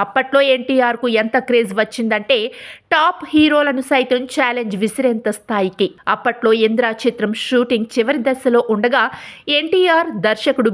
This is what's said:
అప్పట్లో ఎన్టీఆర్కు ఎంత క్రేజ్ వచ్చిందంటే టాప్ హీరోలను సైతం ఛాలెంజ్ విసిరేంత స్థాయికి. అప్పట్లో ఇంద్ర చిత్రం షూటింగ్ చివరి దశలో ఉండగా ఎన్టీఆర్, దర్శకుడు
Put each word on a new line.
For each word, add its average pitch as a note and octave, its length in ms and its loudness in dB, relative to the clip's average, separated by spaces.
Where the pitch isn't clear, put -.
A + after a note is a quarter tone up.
అప్పట్లో B3+ 380 0
ఎన్టీఆర్కు B3 540 0
ఎంత A3+ 140 -2
క్రేజ్ A#3 300 2
వచ్చిందంటే A3 600 0
టాప్ E4 280 0
హీరోలను D4 600 2
సైతం B3+ 280 2
ఛాలెంజ్ A#3+ 480 -2
విసిరేంత A#3 460 -2
స్థాయికి. G3 500 -2
అప్పట్లో A#3 380 0
ఇంద్ర A3+ 260 0
చిత్రం A3 280 -2
షూటింగ్ A#3+ 500 0
చివరి B3 320 0
దశలో B3 340 2
ఉండగా A#3 280 2
ఎన్టీఆర్, E4 500 2
దర్శకుడు A3+ 460 0